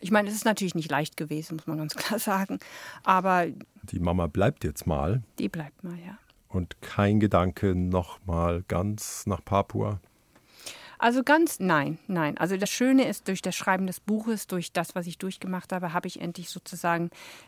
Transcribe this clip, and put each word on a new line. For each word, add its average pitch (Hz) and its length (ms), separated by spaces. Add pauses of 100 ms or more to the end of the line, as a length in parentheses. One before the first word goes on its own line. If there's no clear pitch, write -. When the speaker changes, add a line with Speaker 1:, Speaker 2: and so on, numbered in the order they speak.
Speaker 1:
Ich 202 100
meine, 208 160
es 214 80
ist 214 80
natürlich 202 320
nicht 156 160
leicht 147 240
gewesen, 156 400
muss 156 120
man 156 100
ganz 156 180
<laughs> - 0
klar 220 240
sagen. 196 400 (460)
Aber 185 400 (380)
Speaker 2:
Die 92 160
Mama 87 280
bleibt 98 380
jetzt - 200
mal. 85 380 (160)
Speaker 1:
Die 202 80
bleibt 160 380
mal, 170 120
ja. 185 200 (320)
Speaker 2:
Und 90 320
kein 104 400
Gedanke 95 520
noch 90 520
mal 87 420
ganz 101 600
nach 98 180
Papua? 104 560 (1000)
Speaker 1:
Also 240 240
ganz, 311 380
nein, 156 460
nein. 165 300
Also 185 200
das 196 140
Schöne 262 360
ist, - 220
durch 190 120
das 185 140
Schreiben 190 320
des - 140
Buches, 220 460
durch 180 260
das, 170 200
was 175 140
ich 170 120
durchgemacht 185 520
habe, 180 220
habe 180 140
ich - 120
endlich 170 300
sozusagen 170 600 (360)